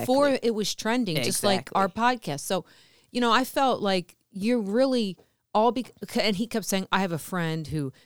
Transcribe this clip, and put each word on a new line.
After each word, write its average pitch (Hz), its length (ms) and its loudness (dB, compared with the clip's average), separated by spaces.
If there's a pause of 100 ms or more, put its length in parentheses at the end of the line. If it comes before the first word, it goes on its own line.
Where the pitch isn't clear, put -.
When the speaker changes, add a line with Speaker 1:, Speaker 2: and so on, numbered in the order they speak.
Speaker 1:
before 269 420 2
it 233 100 2
was 208 220 -2
trending, 220 480 -2
just 185 220 0
like 196 280 0
our 190 120 2
Speaker 2:
Exactly. 233 320 0 (160)
Speaker 1:
podcast. 139 80 -6
So, 185 240 -4 (460)
you 247 100 -2
know, 240 100 4
I 240 140 4
felt 269 360 0
like 190 360 -2 (140)
you're 220 300 0
really 220 540 0 (380)
all 220 180 4
bec-, 240 220 -4 (280)
and 202 140 2
he 214 100 -2
kept 220 200 -4
saying, 190 260 -2
"I 190 80 4
have 190 140 -2
a 160 40 0
friend 160 500 -4
who 143 260 -4 (120)